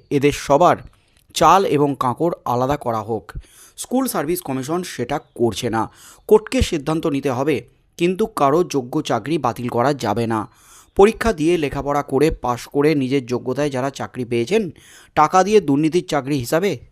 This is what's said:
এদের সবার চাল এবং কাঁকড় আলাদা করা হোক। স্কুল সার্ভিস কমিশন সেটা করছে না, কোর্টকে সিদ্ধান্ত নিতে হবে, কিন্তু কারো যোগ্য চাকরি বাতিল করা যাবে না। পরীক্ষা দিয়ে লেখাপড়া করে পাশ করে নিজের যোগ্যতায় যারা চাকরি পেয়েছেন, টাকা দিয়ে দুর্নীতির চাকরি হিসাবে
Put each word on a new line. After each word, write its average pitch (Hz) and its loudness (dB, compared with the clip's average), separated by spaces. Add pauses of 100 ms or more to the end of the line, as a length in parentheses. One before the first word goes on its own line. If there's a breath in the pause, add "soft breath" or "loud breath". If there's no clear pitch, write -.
(120)
এদের 143 2
সবার 147 4 (580)
চাল 175 6
এবং 143 2 (100)
কাঁকড় 143 0 (100)
আলাদা 127 0
করা 113 -4
হোক। 107 -6 (520 soft breath)
স্কুল 262 -4
সার্ভিস 175 -4
কমিশন 135 -4
সেটা 139 -6 (180)
করছে 117 -2
না, 113 -2 (460 loud breath)
কোর্টকে 214 4
সিদ্ধান্ত 156 -2
নিতে 139 -2
হবে, 135 0 (420)
কিন্তু 185 0
কারো 147 2
যোগ্য 139 -4
চাকরি 139 -2
বাতিল 123 -4
করা 120 0
যাবে 117 -2
না। 110 -2 (560 soft breath)
পরীক্ষা 220 4
দিয়ে 160 0
লেখাপড়া 143 -2
করে 143 2
পাশ 120 -4
করে 143 2
নিজের 135 0
যোগ্যতায় 127 -4
যারা 131 -4
চাকরি 123 -8
পেয়েছেন, 120 -2 (520 loud breath)
টাকা 156 4
দিয়ে 208 6
দুর্নীতির 156 2
চাকরি 143 -2
হিসাবে 160 0 (220)